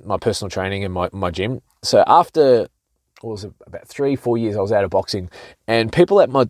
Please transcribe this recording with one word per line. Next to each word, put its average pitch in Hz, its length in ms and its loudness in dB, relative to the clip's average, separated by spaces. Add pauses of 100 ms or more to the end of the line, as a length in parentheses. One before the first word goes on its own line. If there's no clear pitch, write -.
my 101 100 -4
personal 101 340 -4
training 98 360 -6
and 92 80 -6
my, 90 180 -4
my 92 200 -4
gym. 98 300 -6 (200)
So 107 260 4
after, 139 600 4 (540)
what 113 100 -12
was 104 120 -12
it, 101 100 -16 (120)
about - 220 -18
three, 139 280 -2
four 120 220 -2
years, 110 180 -2
I 101 60 -2
was 101 100 -2
out 101 120 2
of 90 80 -4
boxing, 95 380 -4 (380)
and 113 240 0
people 180 300 4
at 127 80 4
my, 127 200 2